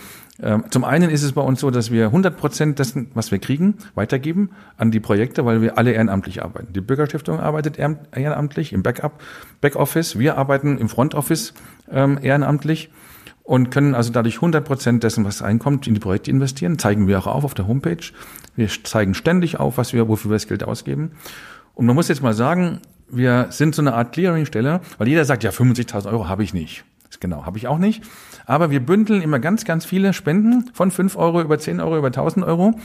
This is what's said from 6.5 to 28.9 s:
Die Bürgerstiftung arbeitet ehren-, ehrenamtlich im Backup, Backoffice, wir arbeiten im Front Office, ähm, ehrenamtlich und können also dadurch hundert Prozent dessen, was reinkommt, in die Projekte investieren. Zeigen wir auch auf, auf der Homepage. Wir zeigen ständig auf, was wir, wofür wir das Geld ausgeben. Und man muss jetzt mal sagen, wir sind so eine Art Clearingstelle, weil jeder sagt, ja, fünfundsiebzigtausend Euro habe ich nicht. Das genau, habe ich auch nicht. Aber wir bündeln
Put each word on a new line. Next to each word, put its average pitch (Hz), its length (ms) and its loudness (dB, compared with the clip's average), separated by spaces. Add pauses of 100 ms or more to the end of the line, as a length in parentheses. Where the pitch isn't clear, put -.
Die 95 80 -4
Bürgerstiftung 143 640 -2
arbeitet 151 360 -4
ehren-, 147 200 -2 (160)
ehrenamtlich 143 580 -4
im 190 100 -2
Backup, 143 400 -4 (380)
Backoffice, - 580 0
wir 135 200 2
arbeiten 139 400 2
im 110 100 0
Front 135 280 0
Office, 151 380 -2 (380)
ähm, 139 300 2
ehrenamtlich 143 680 0 (520)
und 127 280 2
können 143 220 4
also 117 200 0
dadurch 117 260 0
hundert 160 240 2
Prozent 120 400 0
dessen, 110 220 2
was 101 160 -6
reinkommt, 139 460 0
in 110 80 2
die 104 40 0
Projekte 101 320 -2
investieren. 139 480 0
Zeigen 104 280 2
wir 98 120 4
auch 95 80 -4
auf, 143 160 -2
auf 139 120 -4
der 95 120 -4
Homepage. 139 440 -4 (440)
Wir 110 140 0 (140)
zeigen 98 320 0
ständig 175 440 0
auf, 139 180 -2
was 123 140 -2
wir, 117 160 2
wofür 107 240 0
wir 107 40 2
das 104 120 -2
Geld 104 160 -4
ausgeben. 139 480 -6 (640)
Und 120 140 0
man 123 80 6
muss 175 120 2
jetzt 147 140 0
mal 120 120 2
sagen, 160 460 0 (300)
wir 123 400 2
sind 151 260 0
so 156 60 0
eine 135 140 2
Art 120 180 -2
Clearingstelle, 160 680 0 (160)
weil 107 120 0
jeder 156 160 4
sagt, 131 180 0
ja, 104 80 0
fünfundsiebzigtausend 113 640 0
Euro 107 160 -2
habe 95 140 0
ich 98 100 -6
nicht. 80 320 -8 (240)
Das - 120 -20
genau, 73 240 -6
habe 92 120 -8
ich 117 120 -6
auch 147 80 0
nicht. 208 260 0 (420)
Aber 151 240 2
wir 139 120 2
bündeln 202 400 2